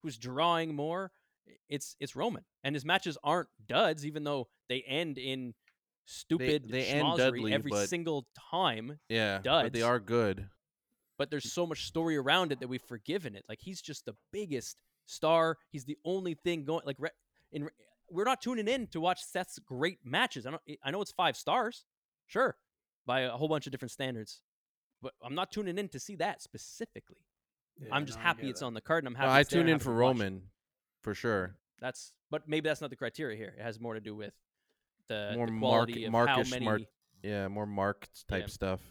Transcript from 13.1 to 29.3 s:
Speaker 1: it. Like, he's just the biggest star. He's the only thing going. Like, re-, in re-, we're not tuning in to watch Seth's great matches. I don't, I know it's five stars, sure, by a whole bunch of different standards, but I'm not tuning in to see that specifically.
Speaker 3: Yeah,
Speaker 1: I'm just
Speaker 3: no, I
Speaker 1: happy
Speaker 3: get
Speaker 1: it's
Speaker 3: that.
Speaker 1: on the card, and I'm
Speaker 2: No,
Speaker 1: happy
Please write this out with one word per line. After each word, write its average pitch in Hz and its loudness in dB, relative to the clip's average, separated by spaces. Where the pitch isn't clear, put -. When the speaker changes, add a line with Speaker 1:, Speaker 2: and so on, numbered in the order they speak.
Speaker 1:
it. 98 -16
Like, 110 -10
he's 185 -12
just - -12
the 107 -10
biggest 170 -6
star. 165 4
He's 135 -10
the 143 -8
only 180 -2
thing 165 -2
going. 160 -2
Like, 139 -4
re-, 156 -4
in 147 -4
re-, 156 -8
we're 180 -2
not 254 2
tuning 226 -2
in 247 0
to 165 -6
watch 175 2
Seth's - -6
great 151 -2
matches. 143 -2
I 135 -6
don't, 165 -10
I 139 -4
know 196 -4
it's - -8
five 165 2
stars, 220 0
sure, 226 0
by 127 2
a 127 0
whole 143 0
bunch 151 0
of 135 -8
different 127 -8
standards, 120 -6
but 127 -10
I'm 131 -8
not 185 -2
tuning 190 -4
in 202 -4
to 135 -12
see 202 -12
that - -2
specifically. - -14
Speaker 3:
Yeah, 135 -14
Speaker 1:
I'm 143 0
just 113 -10
Speaker 3:
no, 117 -10
I - 4
Speaker 1:
happy 160 0
Speaker 3:
get 135 -4
Speaker 1:
it's - -8
Speaker 3:
that. 139 -4
Speaker 1:
on 117 -6
the 110 -6
card, 160 0
and 127 -6
I'm 120 -8
Speaker 2:
No, 139 4
Speaker 1:
happy 131 8